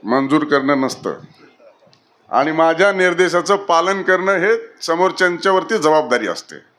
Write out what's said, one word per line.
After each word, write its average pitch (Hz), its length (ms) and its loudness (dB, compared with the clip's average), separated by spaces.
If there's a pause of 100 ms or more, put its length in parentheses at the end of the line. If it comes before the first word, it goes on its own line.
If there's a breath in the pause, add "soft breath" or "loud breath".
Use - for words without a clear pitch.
मंजूर 135 420 0
करणं 139 360 0
नसतं. 123 320 -6 (1160)
आणि 139 200 0
माझ्या 165 400 2
निर्देशाचं 180 640 0
पालन 190 460 0
करणं 185 320 0
हे 190 180 0 (300)
समोरच्यांच्यावरती 175 960 0
जबाबदारी 143 500 2
असते. 82 280 -8 (240)